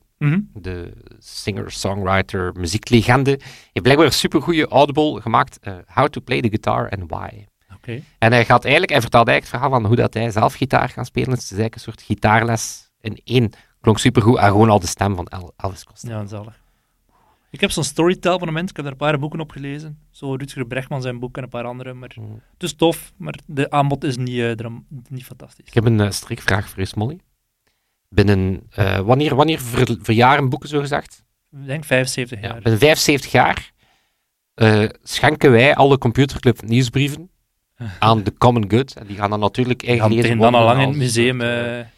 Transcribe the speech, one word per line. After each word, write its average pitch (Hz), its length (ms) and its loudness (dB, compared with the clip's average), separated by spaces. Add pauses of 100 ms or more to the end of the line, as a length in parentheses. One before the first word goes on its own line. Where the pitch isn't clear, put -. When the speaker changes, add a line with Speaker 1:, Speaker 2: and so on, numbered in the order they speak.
(180)
Speaker 1:
Mhm. 151 220 0 (140)
Speaker 2:
De 90 380 -12 (260)
singer-songwriter, 95 1400 -4
muzieklegende. 117 760 0
Hij 139 100 -2 (220)
heeft - 200 -8
blijkbaar 143 240 4
een - 60 2
supergoeie 160 540 0
audible 139 540 2
gemaakt, 120 400 -4
eh, 98 140 -12 (120)
How 139 220 0
to 139 120 -8
Play 135 200 -4
the 120 80 0
Guitar 110 420 -4
and 90 200 -10
Why. 101 360 -14 (300)
Speaker 1:
Oké. 120 260 -14 (160)
Speaker 2:
En 113 140 4
hij 117 120 6
gaat 123 180 4
eigenlijk, 147 300 2
hij 135 80 2
vertelt 117 280 2
eigenlijk 143 120 2 (120)
het 120 100 -6
verhaal 139 80 0 (100)
van 107 60 -2
hoe 120 100 4
dat 117 180 0
hij 113 160 -2
zelf 110 240 0
gitaar - 340 0
gaat 123 180 -10
spelen. 123 240 -4
Het 127 80 -2
is - 120 -10
eigenlijk 110 240 -4
een - 60 -20
soort - 220 -16
gitaarles 113 880 0 (100)
in 107 240 -12
één. 117 260 2 (300)
Klonk 107 180 2
supergoed 123 400 4
en 101 120 4
gewoon 107 200 6
al 101 100 6
de 90 60 -8
stem 98 300 -4
van 87 100 -10
El-, 90 300 -16
Elvis 98 280 -10
Costello. 113 360 -14
Speaker 1:
Ja, 101 60 -10
zalig. 107 380 -18 (840)
Ik 143 100 -10
heb 196 100 0
zo'n 156 140 -4
Storytel-abonnement. 175 880 -2
Ik - 60 -20
heb 143 80 -10
daar 139 100 -10
een 131 60 -20
paar 147 180 0
boeken 156 220 -8
op 151 100 -12
gelezen. 147 480 -14 (120)
Zo 135 240 -8
Rutger 135 320 -10
Bregman 131 360 -8
zijn 123 160 -8
boek 123 180 -12
en 139 60 -10
een 127 60 -12
paar 120 160 -10
andere. 127 280 -12
Maar 123 220 -18
Speaker 2:
Hmm. 107 260 -16 (120)
Speaker 1:
het - 100 -16
is 170 120 -8
tof, - 420 -2
maar 151 300 -12
de 143 240 -4
aanbod 143 340 0
is 131 120 -2
niet, 123 240 -4
eh, 117 100 0
dram-, 117 360 -10 (220)
niet 127 160 -14
fantastisch. - 420 -20
Speaker 2:
Ik - 80 -16
heb 110 100 2
een, 113 160 4
eh, 101 100 0
strikvraag - 580 -4
voor - 140 -18
u, - 40 -2
Smolly. 131 320 -6 (880)
Binnen, 95 640 2
eh, 98 280 -2
wanneer, 131 360 2
wanneer 151 260 2
ver-, 120 400 -2
verjaren 127 480 4
boeken, 143 200 -6
zo 147 120 -2
gezegd? - 440 -8 (260)
Speaker 1:
Ik 139 160 -18
denk - 180 -8
vijfenzeventig 127 560 -2
Speaker 2:
Ja, 107 120 -10
Speaker 1:
jaar. 117 100 -14
Speaker 2:
binnen 113 180 2
vijfenzeventig 151 520 2
jaar, - 400 0 (840)
eh, 107 300 4 (180)
schenken 151 480 2
wij 131 240 6
alle 139 240 4
computerclub 127 640 0
nieuwsbrieven 131 680 -2 (460)
Speaker 1:
<laughs> 107 220 -14
Speaker 2:
aan 110 240 4
de 95 120 -4
common 120 360 2
good. 131 260 0
En 107 100 -18
die 98 100 -12
gaan 101 140 -4
dan 104 100 -4
natuurlijk 123 400 -2
Speaker 1:
Die - 80 -10
gaan 120 100 2
Speaker 2:
ingelezen 113 240 2
Speaker 1:
tegen 113 180 0
dan 120 140 4
al 120 60 6
Speaker 2:
worden 117 160 4
Speaker 1:
lang 135 180 2
in - 60 -
het 127 60 0
Speaker 2:
als 120 100 -2
Speaker 1:
museum, 123 240 0
Speaker 2:
een 117 60 -2
soort, 120 200 -4
eh, 120 60 -6
Speaker 1:
eh, 120 60 -8
in 117 80 -12 (100)